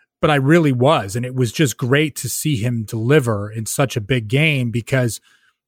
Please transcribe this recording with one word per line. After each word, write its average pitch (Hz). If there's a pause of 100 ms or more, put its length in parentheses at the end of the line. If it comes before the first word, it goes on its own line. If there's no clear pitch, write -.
(200)
but 156
I 147
really 147
was. 123
And 120
it 127
was 127
just 147
great 139
to -
see 151
him 113
deliver 113
in 113
such -
a 120
big 110
game 135
because, 120 (480)